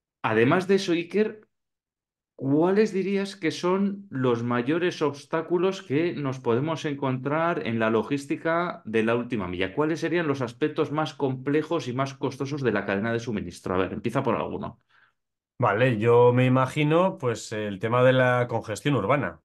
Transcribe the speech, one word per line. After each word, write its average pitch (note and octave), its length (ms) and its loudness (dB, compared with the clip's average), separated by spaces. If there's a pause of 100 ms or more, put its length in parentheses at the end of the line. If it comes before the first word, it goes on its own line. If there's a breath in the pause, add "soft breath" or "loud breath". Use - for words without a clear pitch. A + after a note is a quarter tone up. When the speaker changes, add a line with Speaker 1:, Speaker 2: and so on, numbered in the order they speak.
(240)
Speaker 1:
además C3 440 4
de G3 80 4
eso, F#3 180 0
Iker, G3 540 -2 (880)
¿cuáles F3+ 560 2
dirías G3 460 -2
que D#3+ 140 -2
son F#3+ 580 -2
los B2+ 340 0
mayores C3 580 -2
obstáculos E3 800 -2
que D#3+ 300 -2
nos C3+ 260 -6
podemos C3 460 0
encontrar C#3+ 800 -2
en A2+ 120 -2
la A2 100 2
logística D3 960 -2
de A2 180 2
la A#2 120 2
última A#2+ 320 -4
milla? F2+ 280 -4
¿Cuáles D#3 260 -2
serían E3 260 -2
los C3 140 -2
aspectos C#3+ 500 -2
más D3 220 -2
complejos C#3 760 -2
y A#2+ 60 -6
más C3+ 220 -4
costosos C#3 460 -6
de A#2+ 120 2
la G2+ 120 -2
cadena G#2+ 280 0
de A#2 60 -2
suministro? F#2+ 560 -6
A - 20 2
ver, F#2 160 0
empieza - 300 -2
por A2+ 120 0
alguno. E2+ 460 -8 (800 soft breath)
Speaker 2:
Vale, A2+ 400 2
yo A#2+ 340 6
me B2+ 140 4
imagino, D3+ 720 2
pues, A#2 320 -4
el G#2+ 260 -6
tema A2+ 260 2
de B2+ 100 8
la B2 340 4
congestión A2+ 480 -2
urbana. G2+ 500 0